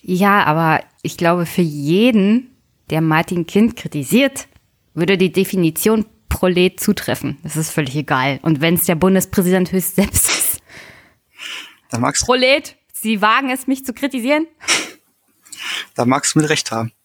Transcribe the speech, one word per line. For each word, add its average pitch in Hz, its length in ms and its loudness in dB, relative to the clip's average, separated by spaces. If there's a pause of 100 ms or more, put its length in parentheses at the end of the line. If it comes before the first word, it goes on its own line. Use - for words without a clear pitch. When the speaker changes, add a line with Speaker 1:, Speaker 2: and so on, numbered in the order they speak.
Speaker 1:
Ja, 196 420 2
aber 156 380 2 (220)
ich 151 120 -6
glaube, 170 300 2
für - 160 -2
jeden, 196 960 2 (320)
der 156 100 -2
Martin 165 480 0
Kind 220 300 2
kritisiert, 233 720 -2 (460)
würde 175 240 0
die 180 140 2
Definition 190 760 0 (220)
Prolet 185 540 0
zutreffen. - 640 -2
Das 156 120 -12
ist 156 160 -4
völlig 139 240 -4
egal. 135 460 -2
Und 156 180 0
wenn's 165 260 2
der 175 100 2
Bundespräsident 185 760 2
höchst 180 240 -4
selbst - 320 0
ist. - 340 -4 (1300)
Speaker 2:
Dann 117 100 -4
magst 135 240 0
Speaker 1:
Prolet, 262 500 2 (160)
Sie 220 300 -2
wagen 247 300 2
es, 262 160 -6
mich 269 180 -2
zu 240 80 -6
kritisieren? 277 540 -2 (1500)
Speaker 2:
Da 127 80 0
magst 131 320 0
du 156 40 4
mit 151 100 0
Recht - 220 -2
haben. 113 200 -4 (140)